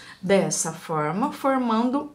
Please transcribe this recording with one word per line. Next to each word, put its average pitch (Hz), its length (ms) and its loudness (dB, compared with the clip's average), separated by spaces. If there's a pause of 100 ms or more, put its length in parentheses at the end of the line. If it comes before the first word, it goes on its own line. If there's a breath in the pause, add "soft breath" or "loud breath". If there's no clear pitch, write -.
(220 loud breath)
Dessa 170 500 2
forma, 165 600 -2
formando 254 840 0